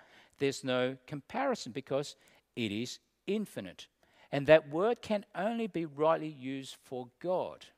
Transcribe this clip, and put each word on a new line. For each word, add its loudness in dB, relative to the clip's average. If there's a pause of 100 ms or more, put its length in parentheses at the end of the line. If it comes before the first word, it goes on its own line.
(380)
There's 0
no 2 (100)
comparison -4
because -4 (400)
it -2
is -6 (260)
infinite. -6 (460)
And -2
that 10
word 2
can -2 (100)
only -2
be -4
rightly 2
used -8
for -8 (140)
God. -4 (100)